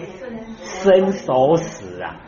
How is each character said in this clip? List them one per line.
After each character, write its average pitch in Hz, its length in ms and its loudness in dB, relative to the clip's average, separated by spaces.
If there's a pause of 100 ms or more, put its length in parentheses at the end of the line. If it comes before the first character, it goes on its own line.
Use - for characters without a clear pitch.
(600)
生 190 520 4
熟 135 420 2
死 92 460 -6
啊， 85 160 -10 (100)